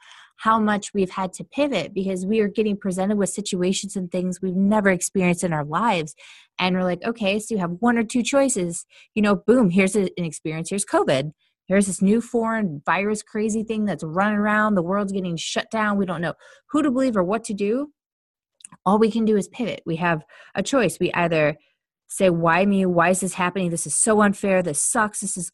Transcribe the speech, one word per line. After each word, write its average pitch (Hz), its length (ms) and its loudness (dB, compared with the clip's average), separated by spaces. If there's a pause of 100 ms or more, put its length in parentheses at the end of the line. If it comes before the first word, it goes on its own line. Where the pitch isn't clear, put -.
(360)
how 220 240 2
much 208 340 -2
we've 190 160 0
had 190 220 -6
to - 120 -14
pivot 269 480 -2
because 190 320 -4
we 214 140 0
are 208 100 2
getting 208 280 0
presented 196 420 -2
with 190 120 0
situations 190 640 -2
and 185 160 -6
things 185 280 -4
we've 185 140 -2
never 196 360 4
experienced 180 520 0
in 170 100 0
our 151 120 -2
lives. 170 500 -2 (420)
And 180 200 0
we're 185 80 0
like, 180 200 -2
"Okay, 214 360 -2
so 220 140 -6
you 202 60 -2
have 175 200 -4
one 233 180 2
or 226 60 0
two 233 180 -2
choices." 214 640 0 (280)
You 214 80 0
know, 208 120 4
boom, 220 360 4
here's 190 260 2
a, 208 60 2
an 180 220 -4
experience. 160 460 -8
Here's 196 140 -4
covid. 156 480 0 (340)
Here's 196 200 2
this 190 160 -6
new 208 180 4
foreign 226 640 -4
virus 202 380 -2
crazy 220 420 -4
thing 214 200 -2
that's 180 200 -4
running 196 340 0
around. 214 360 2
The 180 80 2
world's 196 300 -2
getting 185 240 -4
shut - 340 -6
down. 214 260 -2
We 202 100 0
don't 170 140 -4
know 160 140 -4 (360)
who 302 120 2
to 294 80 2
believe 254 260 0
or 185 80 2
what 220 200 -2
to 220 100 -8
do. 233 380 -2 (920)
All 202 140 4
we 220 120 4
can 220 140 0
do 214 120 4
is 185 120 0
pivot. - 380 -8
We 165 100 -2
have 170 280 0 (300)
a 190 80 -2
choice. 208 380 0
We 180 120 0
either 156 440 2 (520)
say, 190 220 2
"Why 170 360 4
me? 196 180 2
Why 175 260 4
is 185 100 0
this 185 140 -4
happening? 180 360 -2
This 165 160 -4
is 151 80 -6
so 214 280 4
unfair. 196 400 2
This 156 180 -4
sucks. 214 400 -2
This 196 160 -6
is 175 180 -10